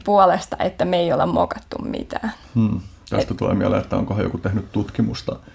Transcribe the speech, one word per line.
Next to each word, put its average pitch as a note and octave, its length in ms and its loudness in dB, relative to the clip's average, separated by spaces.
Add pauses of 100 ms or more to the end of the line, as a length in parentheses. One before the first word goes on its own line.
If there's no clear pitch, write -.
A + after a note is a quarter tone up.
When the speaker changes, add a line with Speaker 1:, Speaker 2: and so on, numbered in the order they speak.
Speaker 1:
puolesta, F#3+ 540 4
että - 260 0
me F3+ 120 2
ei E3+ 160 2
olla B2+ 120 2
mokattu - 560 -2
mitään. - 520 -6 (220)
Speaker 2:
Mm. A2 240 2 (300)
Tästä - 220 -2
Speaker 1:
Et - 60 -6
Speaker 2:
tulee G2 160 0
mieleen, G2 280 2
että - 140 -4
onkohan G2+ 280 0
joku F#2 140 -2
tehnyt G2 340 -4
tutkimusta A2 640 -2 (200)